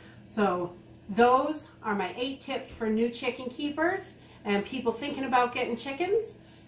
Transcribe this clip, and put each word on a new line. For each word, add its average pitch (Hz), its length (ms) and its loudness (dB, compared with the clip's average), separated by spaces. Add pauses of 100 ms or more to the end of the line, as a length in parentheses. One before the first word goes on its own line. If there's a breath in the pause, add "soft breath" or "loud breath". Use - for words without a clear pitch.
(240 loud breath)
So 180 480 0 (380)
those 254 560 4 (160)
are 214 120 -2
my 180 220 -2
eight 269 240 -4
tips - 300 -8
for 220 180 -4
new 226 220 2
chicken 247 400 -4
keepers 311 640 -2 (300 loud breath)
and 202 200 0
people 233 280 -2
thinking 269 320 -6
about 247 280 4
getting 233 240 -2
chickens. 359 640 -2 (300 loud breath)